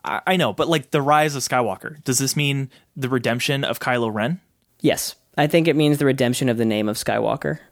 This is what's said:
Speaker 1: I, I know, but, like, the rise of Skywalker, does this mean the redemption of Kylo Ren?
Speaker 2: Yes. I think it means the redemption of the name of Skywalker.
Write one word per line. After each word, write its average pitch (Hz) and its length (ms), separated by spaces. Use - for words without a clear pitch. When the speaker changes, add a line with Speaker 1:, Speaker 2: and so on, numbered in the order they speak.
Speaker 1:
I, - 220
I 185 100
know, 131 160
but, 143 160
like, 160 240
the 147 100
rise 151 320
of 131 80
Skywalker, 127 600
does 127 140
this 135 180
mean 139 340
the 131 140
redemption 123 560
of - 160
Kylo 120 340
Ren? 123 260
Speaker 2:
Yes. - 360
I 147 100
think 165 220
it 143 80
means 147 220
the 143 80
redemption 127 420
of 113 100
the 117 60
name 107 240
of 107 80
Skywalker. 113 640